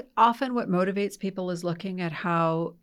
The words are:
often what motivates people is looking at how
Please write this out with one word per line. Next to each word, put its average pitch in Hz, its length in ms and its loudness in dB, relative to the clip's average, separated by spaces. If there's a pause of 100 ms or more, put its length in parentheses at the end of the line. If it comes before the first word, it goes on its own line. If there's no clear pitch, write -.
(180)
often 233 340 4
what 240 160 0
motivates 190 500 0
people 185 320 -4
is 175 140 -4
looking 180 380 -4
at 170 100 -2
how 165 720 0